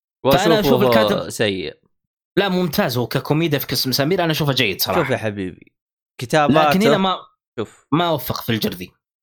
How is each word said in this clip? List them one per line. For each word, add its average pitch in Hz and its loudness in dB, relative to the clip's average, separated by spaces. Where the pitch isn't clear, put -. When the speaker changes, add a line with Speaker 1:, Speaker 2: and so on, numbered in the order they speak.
Speaker 1:
فأنا 202 4
أشوف 143 2
Speaker 2:
وأشوفه 131 4
Speaker 1:
الكاتب 104 2
Speaker 2:
سيء. 95 -4
Speaker 1:
لا، 196 0
ممتاز 180 0
هو 120 -2
ككوميديا 147 -2
في - -8
قسم 131 -4
مسامير، 160 0
أنا 160 0
أشوفه 143 -2
جيد 117 0
صراحة. 165 0
Speaker 2:
شوف 131 -4
يا 120 -2
حبيبي، 101 -8
كتاباته، 147 2
Speaker 1:
لكن 190 2
هنا 214 4
ما، 190 -2
Speaker 2:
شوف. - -12
Speaker 1:
ما 170 2
وفق - -4
في - -6
الجردي. 95 -6